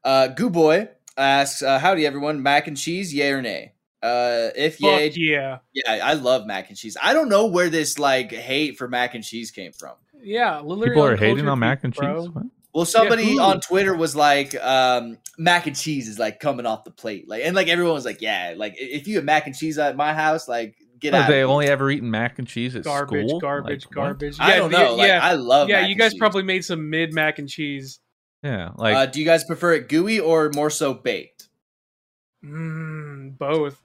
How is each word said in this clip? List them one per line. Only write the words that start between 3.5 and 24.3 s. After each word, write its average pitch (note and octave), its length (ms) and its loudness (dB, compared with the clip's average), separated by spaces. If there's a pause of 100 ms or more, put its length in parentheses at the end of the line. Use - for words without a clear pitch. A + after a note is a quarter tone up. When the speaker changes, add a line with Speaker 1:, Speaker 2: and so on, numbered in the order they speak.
Speaker 1:
Uh, A#2+ 520 0
if D#3 220 -2
Speaker 2:
Fuck C#3+ 60 -6 (180)
Speaker 1:
yay, D3+ 140 2
Speaker 2:
yeah. C#3+ 440 -2 (140)
Speaker 1:
yeah, A#2 320 -2
I C#3 80 2
love B2+ 320 0
mac G2 240 -8
and G2+ 80 -20
cheese. - 260 -14
I G#3 120 2
don't D4+ 160 2
know G#3 160 4
where F3+ 240 2
this, D#3 280 -2
like, C3 340 0
hate B2+ 440 -4
for B2 120 -8
mac B2 260 -2
and A2+ 100 -12
cheese A2+ 260 -12
came F2+ 220 -16
from. C2+ 220 -18 (260)
Speaker 2:
Yeah, G#3 400 -2
literally G3 300 -2
Speaker 3:
People D3+ 140 6
are C3 80 4
Speaker 2:
on G#2+ 60 2
Speaker 3:
hating A2 180 4
Speaker 2:
Culture C#3+ 160 0
Speaker 3:
on C3 60 0
mac A#2+ 220 0
Speaker 2:
Creep, - 40 -10
Speaker 3:
and B2 100 -2
cheese? - 80 -8
Speaker 2:
bro. D3+ 240 -4
Speaker 3:
What? E3 180 -10 (300)
Speaker 1:
Well, E3+ 120 2
somebody A3+ 380 4
Speaker 2:
Yeah, A3+ 80 4
who? C4+ 100 2
Speaker 1:
on F#3+ 180 4
Twitter F#3+ 340 0
was D#3+ 220 -2
like, C#3+ 380 2
um, B2 640 0 (180)
"Mac E3+ 300 2
and C3+ 100 -8
cheese C#3 320 -6
is, G#2+ 100 -14
like, G#2+ 220 -4
coming B2+ 240 -4
off A2 200 -4
the - 60 -20
plate." G#2+ 380 -12
Like, A2 160 -8
and, F3 100 -2
like, F3+ 140 2
everyone E3+ 240 2
was C3+ 140 -4
like, A2 160 -8
"Yeah, F#2 340 -4
like, G#2 160 -8
i-, D#2 100 -20
if C#3 240 -10
you G#3 100 -4
have D3+ 100 -2
mac D3+ 200 2
and C3+ 80 -12
cheese D#3 240 -6
at C#3+ 160 0
my D3+ 200 -2
house, D#3 340 -2
like, A#2 260 -6 (240)
get D3 140 -4
Speaker 3:
Have C3 120 4
Speaker 1:
out A2+ 40 4
Speaker 3:
they C3+ 140 4
Speaker 1:
of C3 60 2
here." C3+ 40 2
Speaker 3:
only D3 140 2
ever C#3 240 2
eaten B2 200 -4
mac A2+ 280 -4
and B2+ 100 -8
cheese B2 260 -6
at A2 100 -8
Speaker 2:
Garbage, C#3+ 440 -2
Speaker 3:
school? E3 120 -2
Speaker 2:
garbage, C#3+ 440 -6
Speaker 3:
Like, - 100 -20
what? C#3+ 100 -4
Speaker 2:
garbage. C#3+ 360 -8